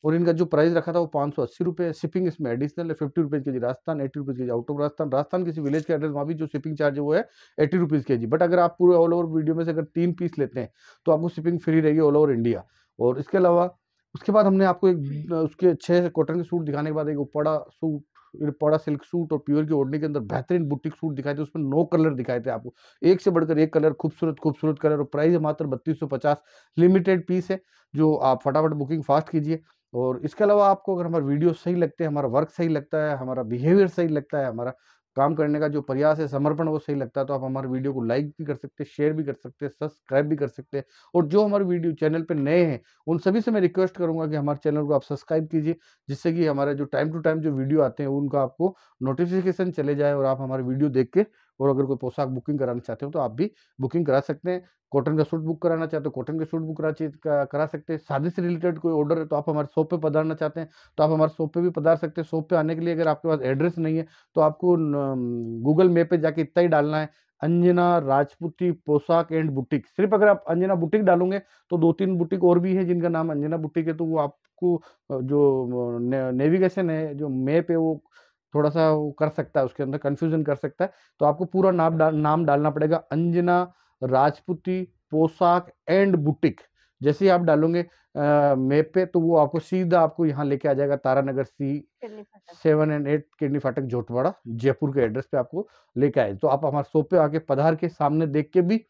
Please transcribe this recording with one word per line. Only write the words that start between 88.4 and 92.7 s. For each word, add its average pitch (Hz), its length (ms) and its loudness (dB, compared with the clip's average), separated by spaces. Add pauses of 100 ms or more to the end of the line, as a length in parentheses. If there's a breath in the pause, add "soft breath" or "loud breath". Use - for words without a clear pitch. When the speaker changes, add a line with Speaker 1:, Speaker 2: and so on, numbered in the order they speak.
Speaker 1:
मैप 143 360 0
पे, 185 120 2
तो 180 140 0
वो 165 160 2
आपको 147 220 2
सीधा 180 420 0
आपको 160 260 0
यहाँ 147 180 -2
लेके 143 240 -2
आ 139 40 2
जाएगा, 139 240 0
तारानगर 135 480 0
सी 143 340 -6
Speaker 2:
किडनी 214 440 -16
फाटक। - 320 -20
Speaker 1:
सेवन 151 440 2